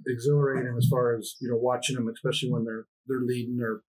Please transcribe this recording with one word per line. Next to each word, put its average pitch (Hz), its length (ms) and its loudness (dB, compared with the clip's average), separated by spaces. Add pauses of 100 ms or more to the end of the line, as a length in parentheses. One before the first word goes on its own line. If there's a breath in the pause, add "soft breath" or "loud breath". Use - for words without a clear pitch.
exhilarating 131 680 2
as 123 120 4
far 123 280 2
as, - 240 -10
you 123 80 -4
know, 120 80 2
watching 123 380 0
them, 117 120 -2
especially 123 440 -2
when 117 140 0
they're, 113 200 -8 (220)
they're 131 180 -2
leading 123 360 -2
or 110 200 -4 (100)